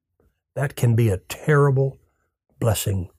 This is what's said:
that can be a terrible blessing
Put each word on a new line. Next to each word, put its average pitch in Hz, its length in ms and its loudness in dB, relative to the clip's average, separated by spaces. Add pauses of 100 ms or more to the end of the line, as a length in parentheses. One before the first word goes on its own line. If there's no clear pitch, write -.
(540)
that 135 220 -6
can 120 180 2
be 113 140 2
a 92 100 -2
terrible 139 800 0 (600)
blessing 101 480 -2 (100)